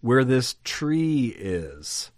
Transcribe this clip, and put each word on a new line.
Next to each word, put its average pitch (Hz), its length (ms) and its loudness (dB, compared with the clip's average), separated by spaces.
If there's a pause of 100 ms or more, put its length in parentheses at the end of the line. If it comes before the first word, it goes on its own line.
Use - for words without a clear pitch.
where 127 240 4
this 127 400 2
tree 151 720 0
is. 82 800 -6